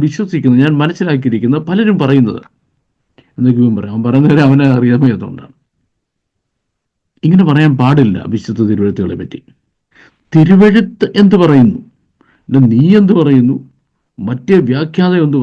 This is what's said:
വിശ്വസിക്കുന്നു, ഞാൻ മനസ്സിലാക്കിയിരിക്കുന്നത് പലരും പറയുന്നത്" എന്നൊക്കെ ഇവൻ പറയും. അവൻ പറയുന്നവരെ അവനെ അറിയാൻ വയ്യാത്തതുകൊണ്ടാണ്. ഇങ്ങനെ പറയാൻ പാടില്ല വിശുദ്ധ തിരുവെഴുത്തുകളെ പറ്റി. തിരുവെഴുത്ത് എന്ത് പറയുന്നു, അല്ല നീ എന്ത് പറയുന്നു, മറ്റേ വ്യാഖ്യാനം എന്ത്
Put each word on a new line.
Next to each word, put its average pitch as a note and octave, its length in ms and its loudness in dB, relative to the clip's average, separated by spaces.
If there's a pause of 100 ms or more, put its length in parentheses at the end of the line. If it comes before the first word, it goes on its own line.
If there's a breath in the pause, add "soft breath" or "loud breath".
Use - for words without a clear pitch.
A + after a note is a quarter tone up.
വിശ്വസിക്കുന്നു, D3 580 -2
ഞാൻ D#3 100 0 (100)
മനസ്സിലാക്കിയിരിക്കുന്നത് C3+ 840 -4
പലരും G#3 340 0
പറയുന്നത്" B2+ 380 0 (960 soft breath)
എന്നൊക്കെ B2 260 0
ഇവൻ A#2 140 0
പറയും. G2+ 180 -10
അവൻ A2+ 120 -6
പറയുന്നവരെ C#3+ 420 2
അവനെ C#3 160 2 (120)
അറിയാൻ A#2+ 260 0
വയ്യാത്തതുകൊണ്ടാണ്. G2 520 -4 (1700)
ഇങ്ങനെ F#3 240 2
പറയാൻ D3+ 320 2
പാടില്ല B2 360 0 (160)
വിശുദ്ധ A2+ 360 -6
തിരുവെഴുത്തുകളെ G2 500 -4
പറ്റി. - 200 -14 (920 soft breath)
തിരുവെഴുത്ത് F#3+ 720 2 (160)
എന്ത് G3+ 220 4
പറയുന്നു, C3 360 2 (680)
അല്ല C3+ 120 0 (140)
നീ B2+ 100 2 (160)
എന്ത് F#3+ 200 2
പറയുന്നു, C3+ 360 2 (720)
മറ്റേ C3 280 -2 (140)
വ്യാഖ്യാനം D#3+ 560 -2
എന്ത് C#3+ 180 -2